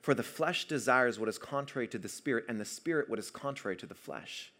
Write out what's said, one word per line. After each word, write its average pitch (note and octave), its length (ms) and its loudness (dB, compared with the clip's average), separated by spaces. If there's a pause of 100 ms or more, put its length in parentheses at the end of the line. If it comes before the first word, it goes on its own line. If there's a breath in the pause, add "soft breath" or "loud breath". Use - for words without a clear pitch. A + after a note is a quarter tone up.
For C#3+ 140 4
the A#2 80 -2
flesh D#3+ 420 0
desires B2 540 4
what A2 100 0
is G#2+ 80 -2
contrary C#3 520 -2
to A#2 100 -6
the G2 100 -6
Spirit, - 400 0
and A2+ 100 -2
the G#2 60 -4
Spirit D#3 460 0
what A2+ 80 0
is G#2 120 -6
contrary C#3 460 -4
to - 80 -12
the - 100 -12
flesh. - 640 -10